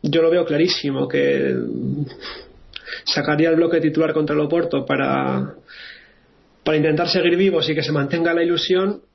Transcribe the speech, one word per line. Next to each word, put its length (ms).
Yo 200
lo 80
veo 140
clarísimo, 640
que 480
sacaría 460
el 60
bloque 240
titular 320
contra 220
el 60
Oporto 440
para, 720
para 120
intentar 320
seguir 280
vivos 320
y 60
que 80
se 100
mantenga 420
la 80
ilusión 580